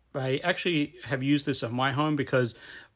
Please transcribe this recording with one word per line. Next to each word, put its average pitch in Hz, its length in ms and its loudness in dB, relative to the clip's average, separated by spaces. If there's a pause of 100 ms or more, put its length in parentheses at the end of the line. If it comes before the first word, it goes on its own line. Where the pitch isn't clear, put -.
(180)
I 131 260 0
actually 175 520 0 (100)
have 127 160 -2
used 139 240 4
this 139 160 0
at 113 100 -4
my 131 200 2
home 151 240 0
because 127 400 0 (400)